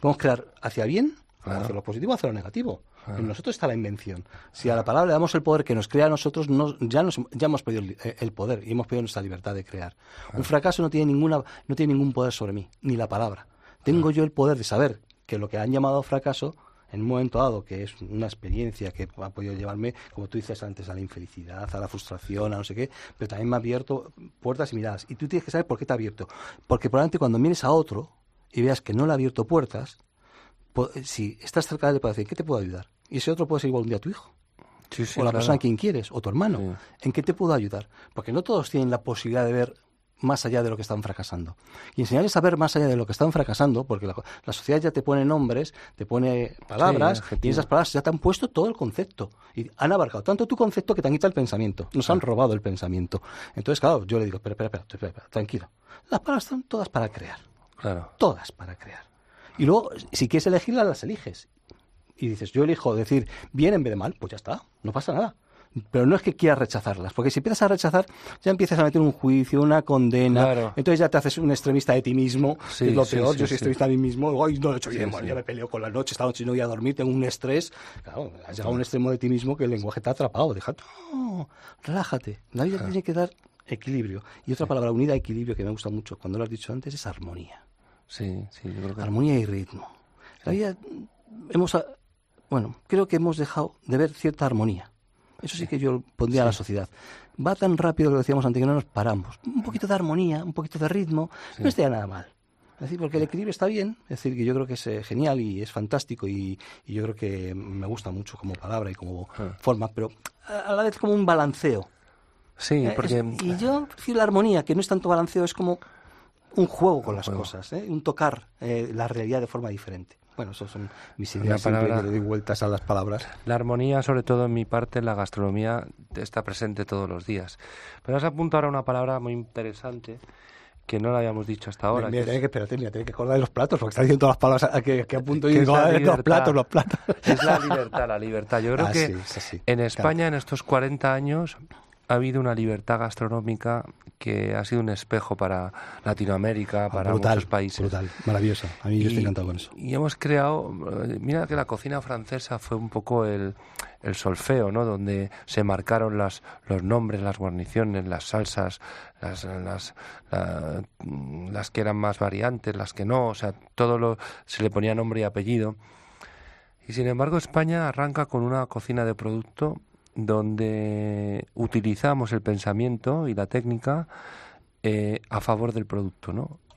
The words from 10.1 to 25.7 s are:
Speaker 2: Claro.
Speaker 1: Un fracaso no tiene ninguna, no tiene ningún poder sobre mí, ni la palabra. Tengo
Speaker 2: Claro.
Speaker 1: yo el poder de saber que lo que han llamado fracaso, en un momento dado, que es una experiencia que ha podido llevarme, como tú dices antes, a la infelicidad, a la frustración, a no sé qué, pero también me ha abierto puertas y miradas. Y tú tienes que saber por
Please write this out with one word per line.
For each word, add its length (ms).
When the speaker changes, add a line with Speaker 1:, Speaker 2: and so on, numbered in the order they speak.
Speaker 2:
Claro. 140
Speaker 1:
Un 60
fracaso 380
no 80
tiene 220
ninguna, 300
no 100
tiene 180
ningún 180
poder 200
sobre 200
mí, 160
ni 160
la 120
palabra. 380
Tengo 200
Speaker 2:
Claro. 140
Speaker 1:
yo 80
el 80
poder 260
de 60
saber 360
que 120
lo 100
que 100
han 120
llamado 320
fracaso, 540
en 100
un 60
momento 320
dado, 240
que 180
es 200
una 240
experiencia 640
que 160
ha 100
podido 220
llevarme, 420
como 140
tú 100
dices 240
antes, 260
a 60
la 60
infelicidad, 760
a 60
la 80
frustración, 640
a 40
no 60
sé 100
qué, 140
pero 120
también 180
me 80
ha 20
abierto 540
puertas 320
y 40
miradas. 320
Y 80
tú 100
tienes 180
que 60
saber 160
por 100